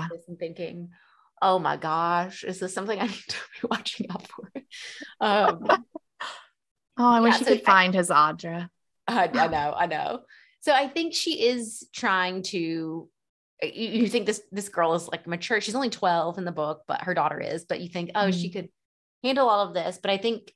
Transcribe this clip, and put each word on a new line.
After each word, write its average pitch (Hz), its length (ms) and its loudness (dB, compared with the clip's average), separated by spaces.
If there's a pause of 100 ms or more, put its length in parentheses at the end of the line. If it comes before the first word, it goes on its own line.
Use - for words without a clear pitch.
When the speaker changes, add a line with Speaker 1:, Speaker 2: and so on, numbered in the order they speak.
Speaker 1:
reading 165 120 -6
this - 120 -20
and 170 100 -14
thinking, 175 520 -10 (520)
"Oh 185 160 4
my 151 180 0
gosh, 170 680 0
is 180 160 -6
this 185 120 -4
something 202 260 -4
I 190 40 -2
<laughs> 240 40 0
need 196 60 -4 (160)
to - 80 -8 (240)
be - 100 -4
watching - 400 -6
out 180 160 -10
for?" - 240 -18 (720)
Um, 202 460 2
Speaker 2:
<laughs> - 200 2 (1120)
Oh, 240 100 6
I 233 100 8
wish 233 140 6
Speaker 1:
yeah, - 60 2
Speaker 2:
you 269 40 0
Speaker 1:
so - 80 4
Speaker 2:
could 208 100 4
Speaker 1:
I - 20 -16
Speaker 2:
find 185 300 8
his 180 160 2
Audra. 165 580 2 (380)
Speaker 1:
I, 208 260 2
I 202 160 4
know, 151 280 0
I 175 100 2
know. 165 360 -4 (380)
So 302 120 2
I 277 160 4
think 330 260 -4
she 302 320 -2
is 240 480 -2
trying 185 500 0
to, 190 140 -6
you, 165 500 -4 (540)
you 208 460 -2
think 214 180 0
this, 208 240 -4
this 202 180 -8
girl 165 260 2
is, 170 140 -4
like, - 180 -8
mature. 175 340 -2
She's 208 160 -6
only 262 140 0
twelve 175 480 0
in 185 60 -6
the 175 80 -6
book, 156 360 -4
but - 140 -2
her 180 120 -2
daughter 151 260 0
is, 165 260 -6
but - 140 -4
you 175 80 -8
think, 175 260 -6
Oh, 202 160 2
she 175 180 -2
Speaker 2:
Mm-hmm. 185 120 -8
Speaker 1:
could 180 80 -14 (560)
handle 262 240 2
all 202 180 4
of 170 80 -12
this, 180 260 -4
but 196 100 -2
I 196 80 2
think 220 380 -4